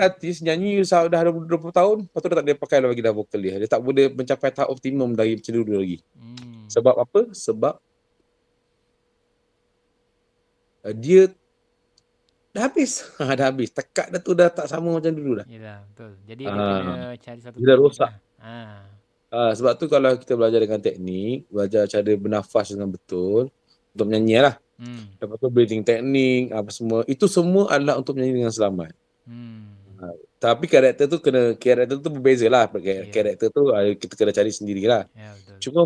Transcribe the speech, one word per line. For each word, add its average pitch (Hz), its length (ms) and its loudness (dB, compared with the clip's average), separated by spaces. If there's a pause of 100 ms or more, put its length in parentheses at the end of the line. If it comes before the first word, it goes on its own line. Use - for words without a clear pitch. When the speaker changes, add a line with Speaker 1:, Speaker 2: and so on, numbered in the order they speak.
Speaker 1:
artis 175 360 -2
nyanyi 185 440 0
sa-, 170 240 2
dah 170 160 0
dua 170 100 2
puluh, 165 140 -8
dua 165 120 -2
puluh 165 140 -14
tahun, 202 300 4
lepas 170 160 -10
tu - 80 -4
dia - 80 -2
tak 147 100 -2
boleh 143 140 0
pakai 139 200 0
lagi 123 220 0
dah 110 140 0
vokal 104 260 -6
dia. 95 140 -4
Dia 104 160 -4
tak 120 100 0
boleh 135 280 2
mencapai 131 420 -4
tahap 139 180 -4
optimum 131 460 -4
dari 110 180 0
macam 110 220 -8
dulu 110 180 -2
lagi. 95 380 -4
Speaker 2:
Hmm. 117 560 -20
Speaker 1:
Sebab 120 300 2
apa? 120 240 0 (100)
Sebab, 127 420 -4 (3000)
ah, 107 100 -8
dia 180 380 6 (1200)
dah 202 120 -6
habis. 269 440 0
<laughs> - 100 -20
Ha, 135 160 -2
dah 135 140 2
habis. 131 220 -2
Tekak - 400 -6
dia 180 100 -4
tu 180 140 -2
dah 175 160 6
tak 160 180 -8
sama 165 240 -4
macam 165 180 -2
dulu 143 300 -4
dah. - 80 -14
Speaker 2:
Yelah, 110 380 -18
betul. 107 260 -20 (140)
Jadi 110 180 -16
dia 104 80 -8
Speaker 1:
Ah. 101 260 -2
Speaker 2:
kena 92 160 -6 (220)
cari 120 240 -20
satu 117 160 -20
Speaker 1:
Dia 120 80 -8
dah 131 80 8
Speaker 2:
teknik 127 80 8
Speaker 1:
rosak. 139 320 2
Speaker 2:
lah. 104 80 -20 (180)
Ha. 113 180 -20 (720)
Speaker 1:
Ah, 117 240 0
sebab 117 240 2
tu 170 120 -6
kalau 139 280 4
kita 123 180 -4
belajar 117 260 4
dengan 107 200 0
teknik, 95 580 -4 (100)
belajar 104 380 0
cara 104 280 0
bernafas 104 560 -2
dengan 101 200 -8
betul, 95 640 -2 (400)
untuk 104 140 -2
menyanyi 110 340 2
lah. 135 160 4 (200)
Speaker 2:
Hmm. 120 420 -16
Speaker 1:
Lepas 107 180 -12
tu 127 140 -4
breathing 113 320 2
technique, 127 680 0
apa 107 200 -6
semua. 113 360 -4
Itu 139 220 -2
semua 180 400 2
adalah 143 300 0
untuk 135 160 -6
menyanyi 131 260 -2
dengan 117 140 -2
selamat. 95 400 -2 (300)
Speaker 2:
Hmm. 113 500 -20 (260)
Speaker 1:
Ah, 87 140 -14 (240)
tapi 117 280 0
karakter 131 420 4
tu 165 120 -2
kena, 123 340 2
karakter 123 440 2
tu 143 100 -6
berbeza 131 400 2
lah. 120 200 4
Kar-, 101 120 -6
Speaker 2:
Ya. 95 260 -6
Speaker 1:
karakter 104 440 -2
tu, 143 200 2
ah, 104 220 2
kita 101 240 -8
kena 104 160 2
cari 104 180 2
sendirilah. 101 600 -2
Speaker 2:
Ya, 107 240 -20
betul. 101 240 -20
Speaker 1:
Cuma 135 260 -4